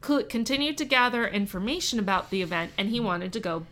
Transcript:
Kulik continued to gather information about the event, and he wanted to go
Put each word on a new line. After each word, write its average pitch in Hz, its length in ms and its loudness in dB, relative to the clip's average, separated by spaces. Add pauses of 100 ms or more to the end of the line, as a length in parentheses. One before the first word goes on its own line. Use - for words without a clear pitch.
Kulik 277 280 2
continued 277 480 0
to 302 80 -2
gather 247 420 4
information 208 720 -2
about 196 300 0
the 190 120 0
event, 170 360 -2
and 196 120 0
he 233 120 0
wanted 180 320 0
to 233 80 -2
go 165 200 -2 (100)